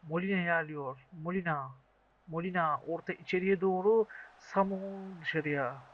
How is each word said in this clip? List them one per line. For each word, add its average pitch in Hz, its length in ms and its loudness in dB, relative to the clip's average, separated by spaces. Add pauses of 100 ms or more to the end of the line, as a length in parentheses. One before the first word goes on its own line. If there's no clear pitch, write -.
Molina 180 320 0
ilerliyor. 151 680 0
Molina. 165 600 -4 (560)
Molina. 165 600 0
Orta 170 260 -4
içeriye 185 480 2
doğru. 190 460 4 (300)
Samu 196 420 0 (420)
dışarıya. 147 560 0 (160)